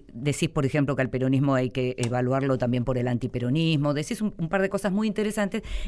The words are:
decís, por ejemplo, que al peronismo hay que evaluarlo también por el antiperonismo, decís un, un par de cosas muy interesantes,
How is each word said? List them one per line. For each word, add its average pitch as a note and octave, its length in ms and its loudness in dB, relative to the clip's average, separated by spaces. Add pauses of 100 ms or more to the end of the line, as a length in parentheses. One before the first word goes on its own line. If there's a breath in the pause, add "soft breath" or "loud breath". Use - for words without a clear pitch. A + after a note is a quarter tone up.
(140)
decís, C#3+ 340 0
por D3+ 180 0
ejemplo, C#3 300 2
que C3 60 0
al B2 80 0
peronismo C3 460 2
hay B2+ 160 0
que B2+ 260 -2
evaluarlo B2+ 640 0
también B2 260 0
por B2+ 140 0
el B2 80 0
antiperonismo, C#3 880 0
decís D3+ 260 -4
un, G#3+ 160 -2
un D#3+ 100 -2
par F#3+ 140 0
de G3 80 2
cosas G3 240 -2
muy G#3+ 140 0
interesantes, G#3 560 -2 (240 loud breath)